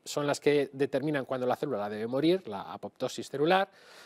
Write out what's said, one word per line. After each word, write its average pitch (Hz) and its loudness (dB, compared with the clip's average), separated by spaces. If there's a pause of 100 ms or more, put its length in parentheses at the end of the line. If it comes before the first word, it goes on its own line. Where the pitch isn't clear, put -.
son 147 -2
las 143 2
que 147 4
determinan 139 0
cuándo 127 -2
la 123 2
célula 107 -2
debe 107 -4
morir, 156 2
la 98 -8
apoptosis - -8
celular, 170 2 (360)